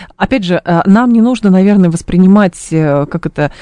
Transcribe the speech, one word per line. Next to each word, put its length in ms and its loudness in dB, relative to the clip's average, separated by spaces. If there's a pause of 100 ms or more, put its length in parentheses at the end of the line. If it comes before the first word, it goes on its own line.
(160)
опять 280 -4
же, 200 -2
э, 220 0
нам 240 2
не 120 2
нужно, 280 0
наверное, 400 2
воспринимать, 800 0
э, 400 -2
как 160 -8
это, 260 -6 (100)